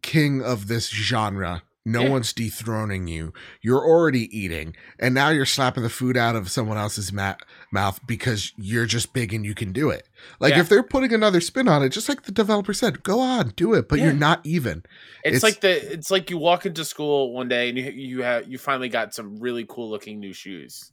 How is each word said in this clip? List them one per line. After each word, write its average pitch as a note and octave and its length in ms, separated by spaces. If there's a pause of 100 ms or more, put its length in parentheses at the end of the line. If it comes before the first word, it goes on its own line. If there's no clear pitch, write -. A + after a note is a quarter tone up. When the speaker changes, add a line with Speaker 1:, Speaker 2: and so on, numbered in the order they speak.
Speaker 1:
king C#3+ 400
of A2 260
this A#2 200
genre. G2+ 760 (220)
No A#2 180
Speaker 2:
Yeah. C3+ 80
Speaker 1:
one's B2 240
dethroning G#2+ 720
you. D#2+ 260 (300)
You're B2+ 200
already D3+ 540
eating. E2 380 (240)
And B2+ 160
now C#3+ 160
you're C#3+ 160
slapping B2+ 380
the A#2 40
food B2+ 300
out A#2 180
of F#2+ 140
someone G#2+ 260
else's G#2 360
ma-, G2 240 (360)
mouth G2 340
because A2+ 520
you're A2+ 260
just A2+ 300
big A2+ 180
and A2 100
you G#2 120
can F#2+ 180
do C#3 160
it. - 180 (340)
Like, C#3+ 140
Speaker 2:
Yeah. F3 60
Speaker 1:
if E3+ 80
they're G#3 140
putting C4 320
another G#3 260
spin B3+ 280
on D3 140
it, C3 80
just - 180
like C#4+ 160
the G3+ 80
developer G#3 420
said, - 300
go G#3 160
on, B3 360
do G3+ 160
it, E3 160
but D3+ 120
you're D#3+ 80
Speaker 2:
Yeah. C#3+ 100
Speaker 1:
not D3+ 260
even. B2+ 380 (420)
Speaker 2:
It's D3+ 120
Speaker 1:
It's C3 80
Speaker 2:
like A3 160
the, D3+ 320
it's E3 180
like F#3+ 180
you F3 80
walk E3+ 300
into D#3+ 180
school C#3+ 480
one B2 160
day B2 220
and B2 80
you, C3 140
you B2+ 300
have, A#2+ 260
you B2+ 100
finally B2+ 320
got A2+ 240
some G#2+ 240
really A#2+ 280
cool A#2 220
looking G#2+ 320
new G2 140
shoes. E2+ 580